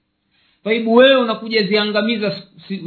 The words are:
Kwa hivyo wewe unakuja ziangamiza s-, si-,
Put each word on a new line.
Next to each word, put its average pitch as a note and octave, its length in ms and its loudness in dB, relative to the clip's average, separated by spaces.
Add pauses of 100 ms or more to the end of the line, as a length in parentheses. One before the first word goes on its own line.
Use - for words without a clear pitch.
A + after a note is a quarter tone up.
(640)
Kwa G#3 100 -4
hivyo A3+ 200 -2
wewe C4 220 6
unakuja A3 480 -2
ziangamiza G#3 640 -2
s-, - 200 -10 (200)
si-, F#3+ 200 -10